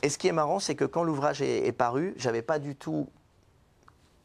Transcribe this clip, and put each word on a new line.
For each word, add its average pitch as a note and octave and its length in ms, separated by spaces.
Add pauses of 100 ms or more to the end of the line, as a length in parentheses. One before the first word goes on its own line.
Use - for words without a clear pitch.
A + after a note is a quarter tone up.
et D3 60
ce D3 80
qui F#3 120
est F3 40
marrant, D#3+ 260
c'est E3 160
que C3+ 120
quand E3 160
l'ouvrage C#3+ 400
est, B2 240
est A#2 60
paru, C3 440
j'avais A#2 260
pas D#3 160
du C#3+ 180
tout, D#3 320 (1160)